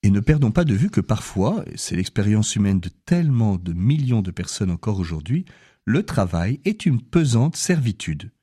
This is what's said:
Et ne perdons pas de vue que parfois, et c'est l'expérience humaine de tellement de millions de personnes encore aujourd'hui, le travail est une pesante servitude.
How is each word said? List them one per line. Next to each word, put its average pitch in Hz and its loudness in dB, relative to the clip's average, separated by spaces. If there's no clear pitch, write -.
Et 101 6
ne 101 4
perdons 135 4
pas 175 2
de 143 2
vue 147 2
que - 0
parfois, 107 -2
et - -14
c'est - -6
l'expérience 104 0
humaine 98 2
de 85 -8
tellement 127 0
de 87 -6
millions 123 2
de 92 -4
personnes 90 -4
encore 98 -4
aujourd'hui, 82 -4
le 120 2
travail 92 -2
est - -4
une 127 2
pesante 143 2
servitude. 107 -4